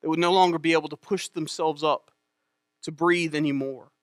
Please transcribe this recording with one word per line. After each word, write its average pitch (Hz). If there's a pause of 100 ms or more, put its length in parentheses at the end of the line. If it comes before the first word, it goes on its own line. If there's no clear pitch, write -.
they -
would 160
no 175
longer 185
be 160
able 156
to 147
push -
themselves 156
up 151 (760)
to 165
breathe 170
anymore. 139 (120)